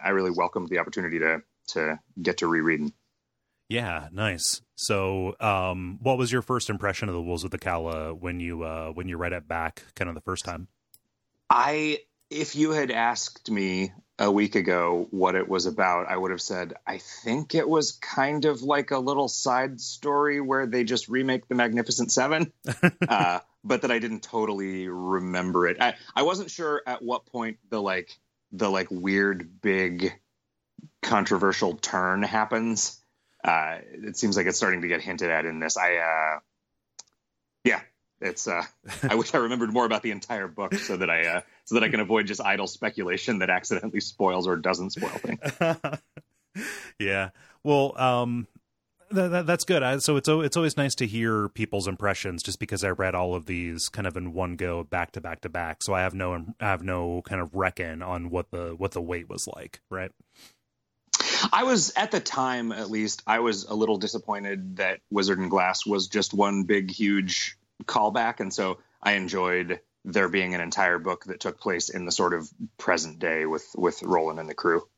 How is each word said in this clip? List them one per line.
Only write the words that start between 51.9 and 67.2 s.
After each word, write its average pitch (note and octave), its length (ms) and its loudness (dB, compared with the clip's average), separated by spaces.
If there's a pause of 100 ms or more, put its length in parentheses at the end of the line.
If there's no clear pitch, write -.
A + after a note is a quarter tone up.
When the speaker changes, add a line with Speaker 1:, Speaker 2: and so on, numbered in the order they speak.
Speaker 2:
just F#2+ 160 -6
because F#2+ 240 -4
I G2 60 2
read F#2 260 0
all F2+ 180 0
of E2 140 -6
these E2+ 420 -4
kind G#2+ 160 -6
of F2 100 -4
in F2+ 180 -6
one F2+ 220 -4
go, E2+ 280 -2
back F2 300 -4
to - 80 -10
back E2 200 -10
to E2+ 80 -8
back. E2 320 -6
So G2+ 140 -2
I F#2 60 2
have F#2 120 0
no, F2+ 320 -4 (160)
I A2 40 -2
have F#2+ 180 -2
no F2+ 400 -2
kind F#2+ 180 -4
of E2 140 -8
reckon F2+ 480 -2
on F2 260 -6
what F2 220 -4
the, E2+ 260 -6
what F#2+ 140 -2
the F2 100 -4
wait F2 260 -6
was F#2 200 -8
like, - 420 -14
right? F#2 220 -8 (1400)
Speaker 1:
I A3 120 6
was, B3 320 4
at G#3 160 2
the G3 80 2
time, B2+ 520 0
at G#2+ 200 -6
least, G#2+ 340 -2
I A2 140 4
was G#2+ 240 2
a - 100 -6
little G#2+ 240 4
disappointed G2 800 -4
that F#2+ 220 0 (100)
Wizard G2 300 2
and F#2 100 0
Glass F#2 380 2
was G2 200 0
just G#2 280 0
one G2+ 300 4
big, G2 260 2
huge G2+ 680 0 (280)